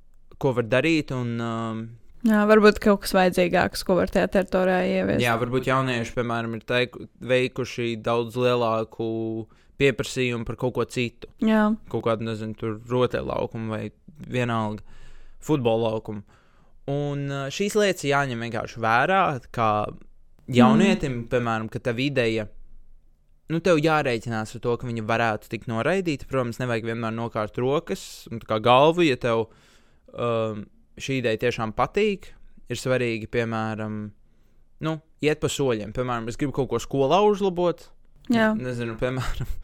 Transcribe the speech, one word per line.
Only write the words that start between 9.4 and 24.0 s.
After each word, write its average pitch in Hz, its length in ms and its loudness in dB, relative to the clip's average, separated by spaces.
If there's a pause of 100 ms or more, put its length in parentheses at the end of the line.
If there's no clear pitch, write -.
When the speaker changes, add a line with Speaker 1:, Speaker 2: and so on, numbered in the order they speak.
Speaker 1:
pieprasījumu 123 680 0
par 117 80 -8
kaut 127 180 -2
ko 120 100 0
citu. - 440 -6 (120)
Speaker 2:
Jā. 220 260 4 (220)
Speaker 1:
Kaut 117 180 -4
kādu, 113 180 0
nezinu, 110 320 -6
tur 110 220 -4 (100)
rotaļlaukumu 123 840 -2
vai 110 80 -6 (420)
vienalga 113 560 -2 (640)
futbola 117 460 2
laukumu. 107 320 -6 (640)
Un, 143 400 -4
uh, 139 240 -6
šīs 202 240 -2
lietas 196 320 2
jāņem 139 320 0
vienkārši 113 400 -6
vērā, 131 400 2 (320)
kā 113 160 0 (800)
jaunietim, 131 640 6
Speaker 2:
Mhm. 117 160 -6
Speaker 1:
piemēram, 113 420 0
ka - 80 -8
tev 120 220 -2
ideja, 117 480 0 (1000)
nu, 160 100 0
tev 175 160 4
jārēķinās 123 800 0